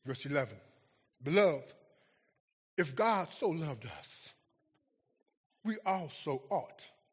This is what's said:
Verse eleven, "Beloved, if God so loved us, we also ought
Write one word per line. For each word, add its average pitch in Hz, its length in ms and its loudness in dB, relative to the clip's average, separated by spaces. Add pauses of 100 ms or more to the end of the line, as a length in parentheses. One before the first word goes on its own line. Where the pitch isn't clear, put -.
Verse 131 200 -6
eleven, 135 300 0 (640)
"Beloved, 165 520 4 (1040)
if 143 180 0
God 208 320 4 (100)
so 220 120 2
loved 151 360 -2
us, - 440 -14 (1400)
we 214 100 0 (100)
also 160 640 -2
ought - 320 -2 (320)